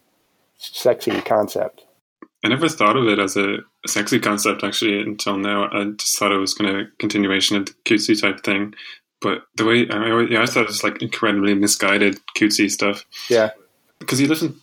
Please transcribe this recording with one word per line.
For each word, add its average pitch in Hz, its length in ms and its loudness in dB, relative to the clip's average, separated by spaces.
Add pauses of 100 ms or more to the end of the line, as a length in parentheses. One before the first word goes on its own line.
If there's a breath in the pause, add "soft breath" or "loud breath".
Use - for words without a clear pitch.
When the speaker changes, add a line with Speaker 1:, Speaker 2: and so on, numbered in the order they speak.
(580)
Speaker 1:
sexy - 640 -2
concept. 104 640 -2 (580)
Speaker 2:
I 107 40 2
never 139 200 0
thought 107 300 2
of 120 100 2
it 104 100 2
as 98 200 0
a, 101 160 0 (320)
a - 20 -8
sexy 110 320 0
concept, 104 440 0
actually, 101 360 0
until 104 380 -4
now. 101 340 -2
I 104 120 -2 (120)
just - 220 -4
thought 101 120 0
it 101 60 2
was 95 160 -2
kind 104 160 -2
of 98 80 0
a 104 220 -6
continuation 101 580 0
of 98 80 0
the - 80 -12 (140)
cutesy 110 340 2
type 95 240 -2
thing. 104 300 -2 (480 loud breath)
But - 220 -2 (100)
the 110 100 0
way, 117 240 4
I 107 220 -2
always, 117 200 2
yeah, 113 120 2
I 117 40 2
thought 123 180 2
it 104 40 -6
was, 104 160 -6
like, - 160 -2
incredibly 104 540 0
misguided 101 680 2 (160)
cutesy 104 340 2
stuff. 101 360 -2 (240 loud breath)
Speaker 1:
Yeah. 110 220 4 (540)
Speaker 2:
'Cause 131 140 0
you 143 80 4
listen 156 340 -2